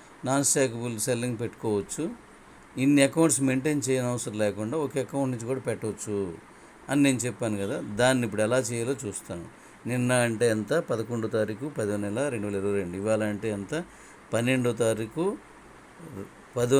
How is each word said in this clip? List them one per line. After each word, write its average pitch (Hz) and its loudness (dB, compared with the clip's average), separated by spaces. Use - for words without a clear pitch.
నాన్ 135 2
స్టాకబుల్ 120 0
సెల్లింగ్ 123 -2
పెట్టుకోవచ్చు, 107 -2
ఇన్ని 139 6
అకౌంట్స్ 156 4
మెయింటైన్ 135 0
చేయనవసరం 123 0
లేకుండా 107 -2
ఒక 135 -4
అకౌంట్ 139 -2
నుంచి 113 -6
కూడా 131 -4
పెట్టవచ్చు 107 -4
అని 139 2
నేను 131 4
చెప్పాను 107 -2
కదా. 123 -4
దాన్ని 127 6
ఇప్పుడు 107 0
ఎలా 123 2
చేయాలో 117 -2
చూస్తాను. 95 -8
నిన్న 123 0
అంటే 113 2
ఎంత? 107 -2
పదకొండో 113 -2
తారీఖు 107 -2
పదో 104 -2
నెల 101 -2
రెండు 104 -4
వేల 101 -2
ఇరవై 101 0
రెండు. 87 -4
ఇవాళ 107 2
అంటే 104 -4
ఎంత? 101 -6
పన్నెండో 123 2
తారీఖు 113 0
పదో 123 4